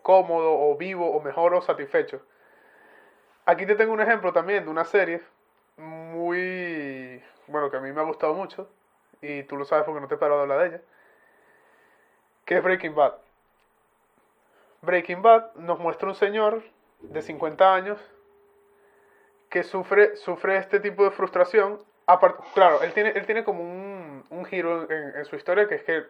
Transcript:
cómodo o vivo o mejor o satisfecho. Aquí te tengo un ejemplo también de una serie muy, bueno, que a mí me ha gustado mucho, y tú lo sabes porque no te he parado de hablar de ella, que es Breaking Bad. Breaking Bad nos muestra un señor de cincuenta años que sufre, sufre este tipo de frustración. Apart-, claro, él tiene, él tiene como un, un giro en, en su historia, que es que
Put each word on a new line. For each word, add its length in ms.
cómodo 560
o 180
vivo 340
o 100
mejor 340
o 60
satisfecho. 640
Aquí 220
te 80
tengo 180
un 80
ejemplo 320
también 320
de 60
una 140
serie 380
muy, 1500
bueno, 220
que 60
a 40
mí 120
me 80
ha 40
gustado 300
mucho, 360
y 220
tú 140
lo 80
sabes 200
porque 160
no 80
te 60
he 40
parado 200
de 60
hablar 160
de 160
ella, 60
que 120
es 60
Breaking 320
Bad. 200
Breaking 400
Bad 340
nos 220
muestra 300
un 60
señor 480
de 220
cincuenta 520
años 240
que 120
sufre, 540
sufre 400
este 240
tipo 240
de 60
frustración. 680
Apart-, 340
claro, 280
él 100
tiene, 180
él 160
tiene 180
como 180
un, 680
un 140
giro 460
en, 260
en 80
su 120
historia, 320
que 80
es 60
que 280